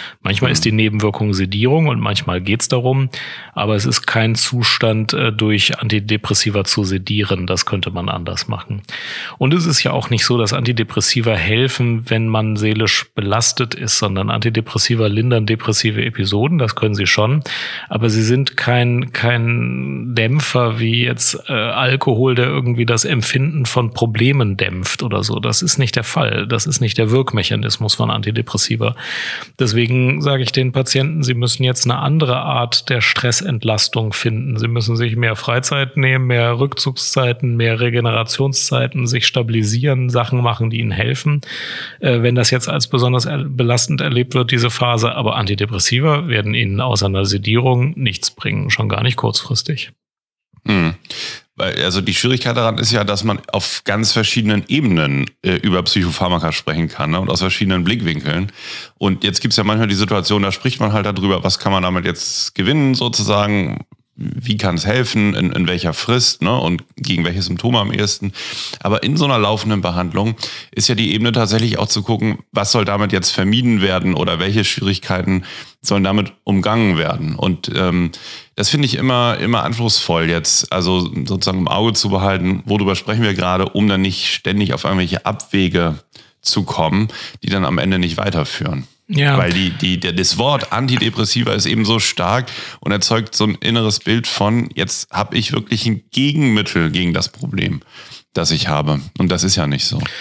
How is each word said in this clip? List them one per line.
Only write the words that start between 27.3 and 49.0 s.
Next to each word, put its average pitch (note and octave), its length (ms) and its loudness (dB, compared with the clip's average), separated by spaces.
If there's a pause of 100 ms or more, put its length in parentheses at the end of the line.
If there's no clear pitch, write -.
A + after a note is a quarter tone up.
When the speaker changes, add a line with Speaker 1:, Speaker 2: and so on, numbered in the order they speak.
Speaker 1:
von A2+ 160 0
Antidepressiva. A2+ 840 -2 (640)
Deswegen B2 640 2
sage C#3 220 0
ich - 80 -2
den B2+ 180 2
Patienten, C3+ 540 0
sie B2 100 0
müssen A#2+ 300 0
jetzt B2+ 220 2
eine B2 120 0
andere C#3 380 2
Art B2+ 520 -2
der B2 120 0
Stressentlastung A2+ 1120 0
finden. A#2 460 -2
Sie A#2 100 0
müssen A#2 280 0
sich A2+ 200 0
mehr A2+ 180 2
Freizeit C3+ 640 -2
nehmen, C3 320 2
mehr A#2+ 320 2
Rückzugszeiten, B2+ 960 0
mehr A2+ 240 2
Regenerationszeiten, A#2+ 1300 0
sich A#2 180 0
stabilisieren, A#2+ 840 0
Sachen A#2+ 320 0
machen, A2+ 280 0
die A2+ 140 -2
ihnen A2 60 -2
helfen. C3+ 500 0 (600)
Äh, A#2+ 220 2
wenn B2 120 4
das A#2+ 160 4
jetzt B2+ 180 0
als D3 200 -2
besonders B2 360 2
er-, C#3 200 -2
belastend B2+ 560 0
erlebt B2 340 0
wird, B2+ 160 2
diese A#2+ 200 2
Phase, A#2+ 440 0
aber G#2+ 220 0
Antidepressiva A2+ 920 0
werden G#2+ 260 0
ihnen G#2 260 0
außer G#2+ 260 0
einer G2 180 0
Sedierung A#2+ 720 2
nichts A2 340 -2
bringen, G#2 400 -4
schon G#2+ 180 0
gar G2 140 0